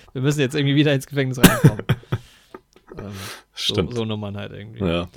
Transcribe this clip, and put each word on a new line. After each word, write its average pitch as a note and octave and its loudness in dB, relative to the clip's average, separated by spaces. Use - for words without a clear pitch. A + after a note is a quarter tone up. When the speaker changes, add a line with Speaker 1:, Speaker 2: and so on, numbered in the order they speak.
Speaker 1:
Wir B2 -4
müssen D3 0
jetzt C3 0
irgendwie C#3+ 0
wieder D3 4
ins C3+ -4
Gefängnis C3 -4
reinkommen. D3+ 6
Speaker 2:
<laughs> - 2
Speaker 1:
Ähm, G2+ -12
Speaker 2:
Stimmt. G2+ -2
Speaker 1:
so, B2 -8
so A2+ -2
Nummern G#2+ -6
halt G#2 -12
irgendwie. A2 -16
Speaker 2:
Ja. F2 -2